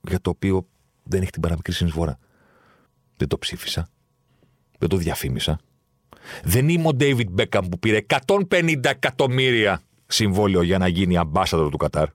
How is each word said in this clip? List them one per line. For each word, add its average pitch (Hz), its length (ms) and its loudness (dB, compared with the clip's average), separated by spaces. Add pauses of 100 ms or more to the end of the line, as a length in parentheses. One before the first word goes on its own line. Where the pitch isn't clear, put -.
για 87 200 -4
το 92 80 -2
οποίο 92 380 -2 (360)
δεν 95 180 -2
έχει 92 100 -4
την - 100 -6
παραμικρή 85 320 -2
συνεισφορά. 80 440 -2 (1000)
Δεν 170 100 -2
το - 100 -2
ψήφισα. - 520 -8 (880)
Δεν 82 100 -2
το 95 80 0
διαφήμισα. 78 600 -4 (840)
Δεν 127 260 2
είμαι 165 180 2
ο 156 60 2
Ντέιβιντ 123 360 2
Μπέκαμ 98 400 0
που 87 100 -6
πήρε 107 180 2
εκατόν 180 500 0
πενήντα 165 420 0
εκατομμύρια 127 920 0 (260)
συμβόλαιο 98 540 2
για 90 160 2
να 92 100 2
γίνει 90 360 2
ambassador 80 480 0
του 76 60 -6
Κατάρ. 78 380 0